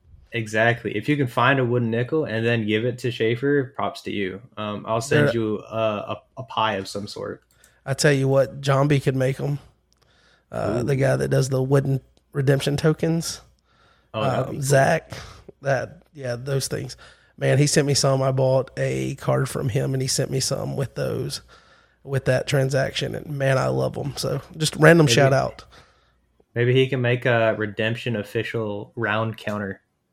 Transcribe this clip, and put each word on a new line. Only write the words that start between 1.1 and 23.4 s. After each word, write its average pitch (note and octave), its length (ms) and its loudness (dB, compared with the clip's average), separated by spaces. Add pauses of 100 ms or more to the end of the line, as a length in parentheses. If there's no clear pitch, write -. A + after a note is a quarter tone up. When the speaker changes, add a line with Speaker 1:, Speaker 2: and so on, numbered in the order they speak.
Speaker 1:
can C#3 80 0
find B2+ 340 2
a B2+ 60 2
wooden A#2+ 240 0
nickel B2 360 -2
and A2+ 200 -2
then A#2 220 2
give G#2+ 180 0
it B2 140 -4
to B2+ 120 -4
Schaefer, C3 640 0
props - 280 -6
to G2+ 80 -8
you. F#2+ 280 -4 (180)
Um, G#2 300 -8
I'll A2+ 140 0
send D3 280 2
Speaker 2:
There A2+ 40 -2
Speaker 1:
you A2 260 -2
a, - 160 -12
a, G#2+ 460 -4 (160)
a B2 60 -12
pie A2 320 -2
of G2 120 -6
some G#2 200 -8
sort. G2+ 360 -12 (420)
Speaker 2:
I C3+ 100 -4
tell D3 180 2
you C3+ 140 2
what, C3+ 360 0
Zombie C#3 360 2
could C3+ 160 0
make C3 240 -2
'em. C#3+ 180 -4 (960)
Uh, - 320 -2
the C#3+ 100 0
Speaker 1:
Ooh. - 40 2
Speaker 2:
guy C3 180 2
that C3+ 140 -2
does C3+ 200 0
the C3 140 0
wooden C3+ 380 0 (320)
redemption C#3+ 440 0
tokens. E3 640 0 (720)
Speaker 1:
Oh, A2 80 -4
that'd B2 240 0
Speaker 2:
Um, - 60 -
Speaker 1:
be - 60 -8
cool. D3 60 -6
Speaker 2:
Zach, D3 480 2 (520)
that, B2+ 400 -4 (100)
yeah, B2+ 220 -8
those C3 320 -4
things. C3+ 280 -8 (400)
Man, C3+ 220 2
he D3 80 6
sent C#3+ 220 2
me C#3+ 80 2
some. C3+ 260 2
I C3+ 100 2
bought C3 460 2
a C3 380 -4
card C3+ 340 -2
from C#3 200 -4
him, C3+ 240 -2
and C3 80 -2
he C3 60 -2
sent - 220 -2
me C3+ 100 -2
some C3+ 360 -4
with C3 200 -4
those, C3+ 460 -6 (640)
with C#3 220 -4
that B2+ 220 0
transaction. C3 680 -2
And - 220 -10
man, C3+ 200 2